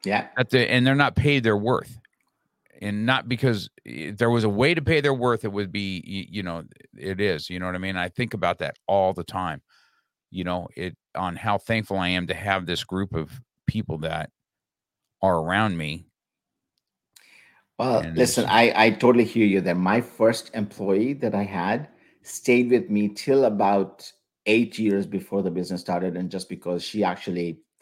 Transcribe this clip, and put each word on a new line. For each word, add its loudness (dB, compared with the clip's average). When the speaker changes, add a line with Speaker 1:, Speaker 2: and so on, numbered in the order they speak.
Speaker 1:
Yeah. -2
Speaker 2:
That 0
they, 4
and 4
they're 4
not 2
paid 4
their 4
worth. -2
And -4
not 0
because 0
if -10
there 2
was 2
a 4
way 2
to -2
pay 2
their 2
worth, 0
it -4
would -4
be, -6
y-, -8
you -6
know, -8
it -8
is, -2
you -8
know -6
what -4
I -6
mean? -6
I -4
think -6
about -2
that -6
all 4
the -8
time, -8
you -6
know, -6
it, -8
on -4
how -2
thankful -2
I 0
am 0
to -2
have -2
this -4
group -4
of -6
people -4
that -6
are 4
around 0
me. -8
Speaker 1:
Well, 2
Speaker 2:
And -6
Speaker 1:
listen, 2
Speaker 2:
it's 0
Speaker 1:
I, 6
I 6
totally 6
hear 2
you 4
there. 0
My 2
first 0
employee -2
that -2
I 0
had -4
stayed 2
with 2
me 2
till 2
about 0
eight 2
years 2
before -4
the -2
business -6
started. -4
And -6
just -10
because -6
she -2
actually, -4